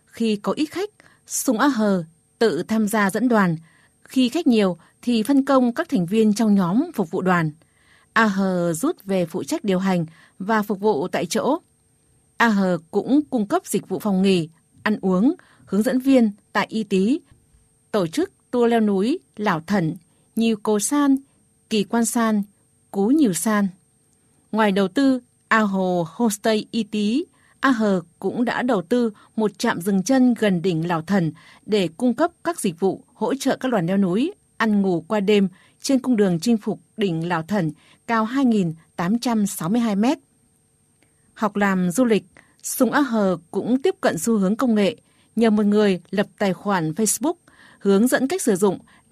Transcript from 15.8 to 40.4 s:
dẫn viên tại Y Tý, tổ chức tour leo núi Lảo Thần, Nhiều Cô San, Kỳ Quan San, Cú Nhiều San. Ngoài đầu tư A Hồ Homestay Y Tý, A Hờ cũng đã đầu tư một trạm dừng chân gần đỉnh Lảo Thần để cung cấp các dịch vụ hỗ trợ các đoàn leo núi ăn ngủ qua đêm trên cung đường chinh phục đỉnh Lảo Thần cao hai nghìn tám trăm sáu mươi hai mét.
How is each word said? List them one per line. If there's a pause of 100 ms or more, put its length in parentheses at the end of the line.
dẫn
viên (220)
tại
Y
Tý, (720)
tổ
chức (180)
tour
leo
núi (180)
Lảo
Thần, (400)
Nhiều
Cô
San, (540)
Kỳ
Quan
San, (480)
Cú
Nhiều
San. (840)
Ngoài
đầu
tư (280)
A
Hồ
Homestay
Y
Tý, (360)
A
Hờ (180)
cũng
đã
đầu
tư (260)
một
trạm
dừng
chân
gần
đỉnh
Lảo
Thần (340)
để
cung
cấp (140)
các
dịch
vụ (120)
hỗ
trợ
các
đoàn
leo
núi (240)
ăn
ngủ
qua
đêm (340)
trên
cung
đường
chinh
phục (160)
đỉnh
Lảo
Thần (340)
cao
hai
nghìn (220)
tám
trăm
sáu
mươi
hai
mét. (1160)